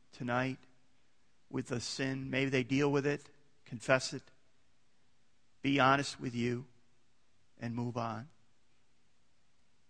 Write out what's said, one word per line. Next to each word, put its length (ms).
tonight 460
with 220
a 80
sin, 500
may 140
they 180
deal 280
with 160
it, 220
confess 480
it, 100
be 180
honest 400
with 140
you, 300
and 140
move 240
on. 280